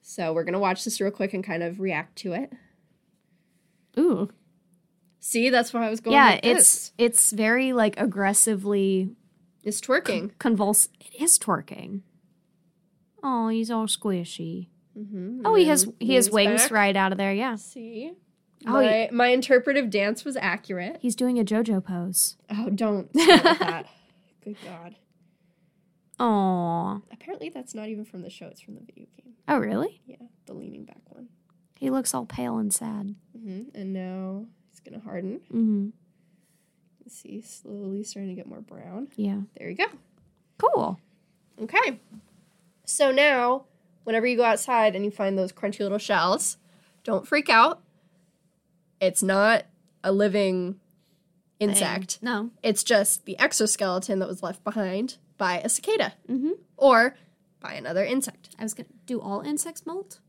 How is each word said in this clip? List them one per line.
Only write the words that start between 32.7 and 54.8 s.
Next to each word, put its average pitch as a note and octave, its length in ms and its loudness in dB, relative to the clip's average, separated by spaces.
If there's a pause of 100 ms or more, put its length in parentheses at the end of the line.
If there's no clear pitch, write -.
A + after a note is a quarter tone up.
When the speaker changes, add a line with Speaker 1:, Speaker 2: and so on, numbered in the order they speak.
Speaker 2:
sad. G#3 400 -8 (240)
Speaker 1:
Mm-hmm. A3 420 -14
And F#3+ 140 -10
now F#3+ 520 -10 (260)
he's - 80 -20
gonna - 240 -18
harden. F#3+ 380 -10 (120)
Speaker 2:
Mm-hmm. G#3+ 360 0 (1120)
Speaker 1:
Let's - 160 -20
see, G#3 220 -16
slowly G3+ 600 -12
starting G3 260 -10
to F#3 60 -10
get - 120 -16
more - 140 -18
brown. A3 540 -14
Speaker 2:
Yeah. G3+ 260 -4 (160)
Speaker 1:
There - 100 -14
we F3+ 80 -10
go. F#4 100 0 (720)
Speaker 2:
Cool. - 420 2 (640)
Speaker 1:
Okay. A#3+ 380 0 (840)
So C#4 280 2
now, C4+ 540 4 (400)
whenever A3+ 200 0
you B3 120 2
go A#3+ 60 4
outside A3 520 2
and G3+ 100 -2
you G#3 60 -2
find G3 260 -2
those F#3 160 -2
crunchy G#3 280 -6
little G3+ 180 -2
shells, F#3+ 580 0 (460)
don't G3 240 -4
freak D4+ 220 0
out. B3+ 320 6 (1160)
It's F#3 220 0
not G3+ 440 4 (380)
a F#3+ 80 0
living F#3+ 680 0 (800)
Speaker 2:
Thing. G#3 100 2
Speaker 1:
insect. F#3+ 540 -2
Speaker 2:
No. A#3 260 -4 (140)
Speaker 1:
It's G#3+ 200 0
just G#3+ 420 0
the F#3+ 120 -10
exoskeleton G3 840 0
that F#3 80 -4
was F#3+ 140 -10
left F#3+ 220 -8
behind G#3 540 -6 (200)